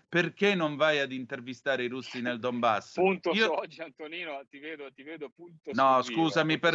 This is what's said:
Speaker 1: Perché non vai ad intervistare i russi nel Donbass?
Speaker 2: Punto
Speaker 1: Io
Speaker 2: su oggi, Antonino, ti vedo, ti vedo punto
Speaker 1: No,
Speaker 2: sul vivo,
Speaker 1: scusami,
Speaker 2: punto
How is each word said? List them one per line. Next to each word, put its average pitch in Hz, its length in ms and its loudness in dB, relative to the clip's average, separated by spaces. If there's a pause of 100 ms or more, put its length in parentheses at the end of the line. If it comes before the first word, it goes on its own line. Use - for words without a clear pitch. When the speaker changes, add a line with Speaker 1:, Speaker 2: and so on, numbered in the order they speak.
Speaker 1:
Perché 175 460 2
non 156 220 0
vai 151 220 4
ad 135 140 -2
intervistare 127 720 -4
i 123 40 -2
russi 127 320 -8
nel 120 180 -4
Donbass? 117 560 0
Speaker 2:
Punto 180 380 2
Speaker 1:
Io 220 140 2
Speaker 2:
su 175 60 2
oggi, 156 300 -6
Antonino, 156 680 -10
ti 143 100 -20
vedo, 143 340 -12
ti 135 100 -20
vedo 151 280 -12
punto 165 440 -18
Speaker 1:
No, 131 280 6
Speaker 2:
sul 123 120 -6
vivo, 165 120 2
Speaker 1:
scusami, 156 320 2
Speaker 2:
punto - 160 2